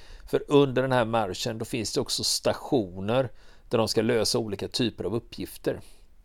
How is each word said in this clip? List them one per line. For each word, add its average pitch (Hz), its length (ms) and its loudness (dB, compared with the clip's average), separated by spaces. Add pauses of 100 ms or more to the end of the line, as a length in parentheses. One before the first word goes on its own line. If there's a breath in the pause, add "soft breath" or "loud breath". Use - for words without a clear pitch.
(300 soft breath)
För - 180 0
under 139 340 6
den 131 100 2
här 123 140 4
marschen, 110 520 -2
då 113 80 -8
finns 113 280 -4
det 143 80 0
också - 220 -2
stationer 107 1080 0 (400 soft breath)
där 120 80 2
de 113 100 4
ska 110 140 0
lösa 113 380 2
olika 104 280 -4
typer - 360 -2
av 95 120 -2
uppgifter. - 640 -6 (460 soft breath)